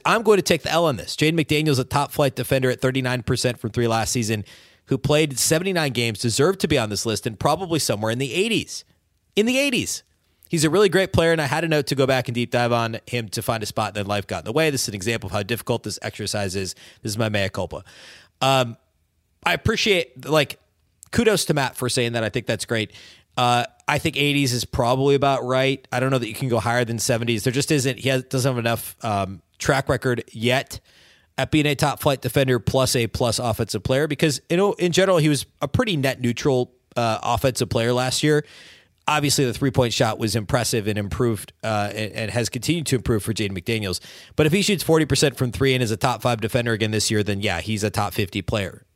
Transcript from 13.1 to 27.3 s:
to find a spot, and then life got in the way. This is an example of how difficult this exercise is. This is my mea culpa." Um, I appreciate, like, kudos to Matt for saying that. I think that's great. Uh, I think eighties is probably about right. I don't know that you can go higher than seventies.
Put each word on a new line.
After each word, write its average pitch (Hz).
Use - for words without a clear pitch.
to 120
find 113
a 107
spot, 107
and 101
then 104
life 101
got 95
in 80
the 110
way. 156
This 135
is -
an 104
example 107
of -
how 104
difficult 113
this 104
exercise 101
is. 95
This 113
is 101
my 113
mea 101
culpa." 90
Um, 131
I 175
appreciate, 185
like, 147
kudos 220
to 170
Matt 139
for 123
saying 117
that. 117
I 107
think 117
that's 113
great. 110
Uh, 120
I 147
think 147
eighties 143
is 120
probably 131
about 139
right. 131
I 127
don't 131
know 135
that 117
you 113
can 135
go 117
higher 120
than 113
seventies. 117